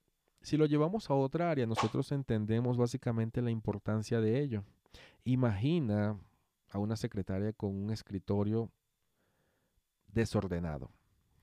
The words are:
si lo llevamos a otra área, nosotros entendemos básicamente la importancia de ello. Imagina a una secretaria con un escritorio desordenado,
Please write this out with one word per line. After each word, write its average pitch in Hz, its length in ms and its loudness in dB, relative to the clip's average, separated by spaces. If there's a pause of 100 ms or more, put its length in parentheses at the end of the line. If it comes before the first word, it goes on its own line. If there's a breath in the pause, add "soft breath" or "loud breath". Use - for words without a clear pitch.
(400)
si - 160 -2
lo 151 100 6
llevamos 151 440 2
a 139 40 2
otra 147 360 0
área, 135 160 2
nosotros 113 460 0
entendemos 120 640 0
básicamente 120 680 0
la 120 80 0
importancia 107 720 -2
de 110 200 2
ello. 107 240 -2 (600 loud breath)
Imagina 113 920 2 (520)
a 98 80 -6
una 107 180 -2
secretaria 104 560 -4
con 98 220 -4
un 101 160 -4
escritorio 104 800 -2 (1400)
desordenado, 87 840 -2 (520)